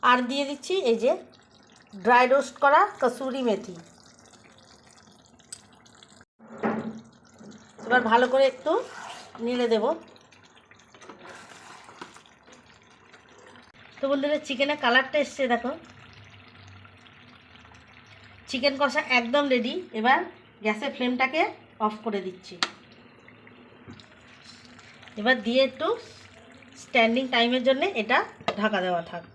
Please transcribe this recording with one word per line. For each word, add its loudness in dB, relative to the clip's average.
আর 6
দিয়ে -2
দিচ্ছি -6
এই 2
যে 4
ড্রাই 4
রোস্ট 0
করা 6
কসুরি -2
মেথি। -2
এবার 4
ভালো 6
করে 6
একটু -4
নেড়ে 0
দেব। 2
তো -6
বন্ধুরা, 0
চিকেনের -2
কালারটা 2
এসছে -6
দেখো, -2
চিকেন 0
কষা 2
একদম 0
রেডি। 0
এবার 4
গ্যাসের -2
ফ্লেমটাকে -2
অফ -4
করে -4
দিচ্ছি। -16
এবার 4
দিয়ে 2
একটু -6
স্ট্যান্ডিং 2
টাইমের 2
জন্য 2
এটা 0
ঢাকা 0
দেওয়া -2
থাক। -12